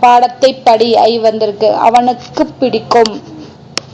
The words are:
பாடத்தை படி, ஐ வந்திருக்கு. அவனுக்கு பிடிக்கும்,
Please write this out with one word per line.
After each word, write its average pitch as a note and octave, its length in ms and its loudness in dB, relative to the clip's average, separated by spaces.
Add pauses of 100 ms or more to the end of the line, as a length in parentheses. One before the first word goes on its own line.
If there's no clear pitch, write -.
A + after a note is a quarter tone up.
பாடத்தை A#3+ 540 2
படி, A3+ 420 0
ஐ A3 220 2
வந்திருக்கு. G#3+ 540 -2
அவனுக்கு B3 720 -2
பிடிக்கும், A3+ 760 -2 (720)